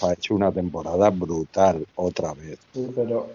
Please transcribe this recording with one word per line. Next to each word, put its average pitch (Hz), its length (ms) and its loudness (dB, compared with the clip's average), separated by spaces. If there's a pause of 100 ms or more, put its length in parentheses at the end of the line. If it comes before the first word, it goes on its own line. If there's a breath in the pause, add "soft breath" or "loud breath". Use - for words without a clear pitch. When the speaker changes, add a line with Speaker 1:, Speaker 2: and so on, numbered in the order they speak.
Speaker 1:
ha 87 80 4
hecho - 220 -4
una 95 160 4
temporada 87 580 2
brutal 85 760 2 (100)
otra 85 380 -2
vez. 76 260 -16 (140)
Speaker 2:
Sí, 123 200 -6
pero, 117 420 -2